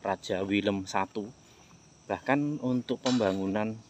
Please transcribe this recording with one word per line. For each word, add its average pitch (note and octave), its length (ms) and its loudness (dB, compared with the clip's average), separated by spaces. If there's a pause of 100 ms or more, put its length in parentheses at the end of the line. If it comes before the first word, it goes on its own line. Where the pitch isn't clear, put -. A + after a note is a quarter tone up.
Raja F#2+ 400 -2
Willem G2 400 2
satu. G2+ 400 -2 (800)
Bahkan C#3+ 560 0
untuk B2+ 400 -2
pembangunan G#2+ 720 2 (160)